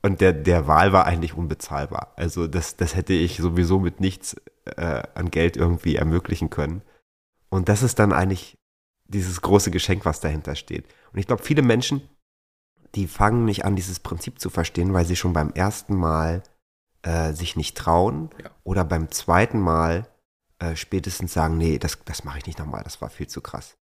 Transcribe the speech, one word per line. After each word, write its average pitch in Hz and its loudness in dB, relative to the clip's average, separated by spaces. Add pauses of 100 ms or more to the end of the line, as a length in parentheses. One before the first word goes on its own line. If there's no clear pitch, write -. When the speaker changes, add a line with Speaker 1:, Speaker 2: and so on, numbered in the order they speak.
Speaker 1:
und 98 2
der, 92 6
der 76 2
Wahl 85 6
war 92 6
eigentlich 82 -2
unbezahlbar. 73 -6
Also 85 -4
das, 80 -4
das 90 -2
hätte 95 0
ich 87 2
sowieso 87 2
mit 87 -2
nichts, - -2 (300)
äh, 80 -4 (120)
an 85 -4
Geld 85 2
irgendwie 85 2
ermöglichen 80 0
können. 78 -4 (680)
Und 92 0
das 104 4
ist 120 0
dann 104 6
eigentlich 92 0 (500)
dieses 92 -4
große 98 4
Geschenk, 92 0
was 80 0
dahinter 76 -4
steht. - -10 (280)
Und 95 -4
ich 98 -2
glaub, 120 0
viele 147 2
Menschen, 127 2 (960)
die 98 0
fangen 113 2
nicht 104 0
an, 98 2
dieses 92 -6
Prinzip - -10
zu 90 -6
verstehen, 87 0
weil 87 4
sie 85 0
schon 90 0
beim 76 0
ersten 98 -2
Mal, 82 0 (600)
äh, 82 0
sich 82 -6
nicht - -4
trauen 98 2 (140)
Speaker 2:
Ja. - -18 (140)
Speaker 1:
oder 92 0
beim 80 -2
zweiten 101 2
Mal, 82 2 (520)
äh, 82 -4
spätestens 90 -6
sagen, 82 0
nee, 82 2
das, - -4
das - -10
mach 73 -10
ich - -10
nicht 78 -12
nochmal, 73 -10
das - -14
war - -8
viel - -10
zu - -12
krass. - -16